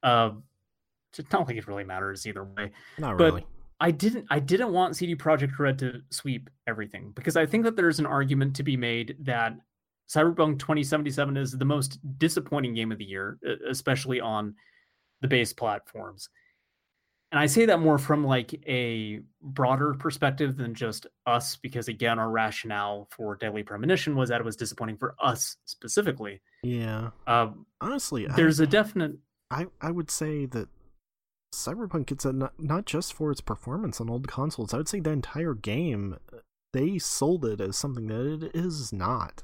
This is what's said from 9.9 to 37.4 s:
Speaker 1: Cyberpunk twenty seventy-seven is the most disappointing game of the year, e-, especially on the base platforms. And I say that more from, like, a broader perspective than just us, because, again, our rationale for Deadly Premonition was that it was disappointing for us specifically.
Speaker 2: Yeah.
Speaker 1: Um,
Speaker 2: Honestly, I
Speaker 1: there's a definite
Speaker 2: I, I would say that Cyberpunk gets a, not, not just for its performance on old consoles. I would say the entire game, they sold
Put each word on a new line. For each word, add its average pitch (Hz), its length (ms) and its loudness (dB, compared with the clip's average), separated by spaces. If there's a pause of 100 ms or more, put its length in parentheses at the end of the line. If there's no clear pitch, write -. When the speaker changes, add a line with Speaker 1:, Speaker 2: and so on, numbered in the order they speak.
Speaker 1:
Cyberpunk 156 500 4
twenty 147 260 0
seventy-seven 139 520 0
is 135 160 -2
the 131 120 -2
most 139 340 0 (200)
disappointing 147 560 2
game 113 180 -2
of 107 60 -6
the 107 60 -8
year, 98 420 -6
e-, 131 80 0 (140)
especially 131 520 0
on 107 340 -2 (680)
the 131 60 2
base 123 240 4
platforms. 104 760 -6 (1000)
And 160 80 4
I 151 80 6
say 220 180 8
that 190 160 6
more 156 160 8
from, 147 300 4
like, 127 260 2 (160)
a 113 520 -2 (200)
broader 139 540 2
perspective 139 640 0
than 117 160 -4
just 110 320 -6 (180)
us, 120 320 2
because, - 320 -6
again, 117 300 0
our 113 120 0
rationale 104 800 -2
for 104 260 -6
Deadly 107 260 -4
Premonition 143 520 0
was 131 140 2
that 117 100 2
it 117 60 -2
was 113 100 -4
disappointing 110 440 -6
for - 200 -6
us - 460 -2
specifically. 120 800 -4 (200)
Speaker 2:
Yeah. 117 480 -4 (160)
Speaker 1:
Um, 117 380 2 (160)
Speaker 2:
Honestly, 202 480 -4
I 135 80 0
Speaker 1:
there's 156 240 6
a 156 60 6
definite 185 460 2 (380)
Speaker 2:
I, 180 180 -4 (120)
I 156 120 -4
would 170 180 -4
say 151 360 -2
that 120 220 -6 (840)
Cyberpunk 180 520 -4
gets 139 200 -4
a, 135 80 0
not, 131 240 -2
not 160 260 -2
just - 300 -4
for 151 160 -2
its 139 100 -4
performance 131 580 -6
on 113 120 -4
old 127 180 -4
consoles. 131 460 -4
I - 20 0
would 151 120 -2
say 202 120 -2
the 156 100 0
entire 151 440 -2
game, 104 640 -2 (560)
they 160 240 2
sold 156 480 0